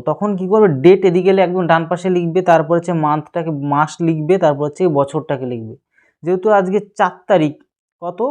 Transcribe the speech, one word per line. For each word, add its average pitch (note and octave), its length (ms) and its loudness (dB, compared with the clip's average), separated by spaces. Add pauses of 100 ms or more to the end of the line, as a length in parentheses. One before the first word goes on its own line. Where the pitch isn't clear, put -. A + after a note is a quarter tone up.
তখন G3+ 300 -2
কি F3+ 120 -6
করবে, G#3+ 200 4
ডেট F3 360 4
এদিকে F3+ 180 2
গেলে F#3+ 200 4
একদম F3+ 240 -2
ডান E3 220 2
পাশে F3+ 220 -4
লিখবে, F3 320 0
তারপর E3 340 2
হচ্ছে E3+ 160 -2
মান্থটাকে, D#3 580 -4
মাস C#3+ 500 -2
লিখবে, E3 380 0
তারপর D3 260 0
হচ্ছে D#3+ 240 -2
বছরটাকে C#3 580 -2
লিখবে। A2+ 300 -10 (460)
যেহেতু F#3 280 -2
আজকে G3+ 300 2 (140)
চার F#3 160 0 (160)
তারিখ, D#3+ 260 2 (480)
কত, F3 300 -8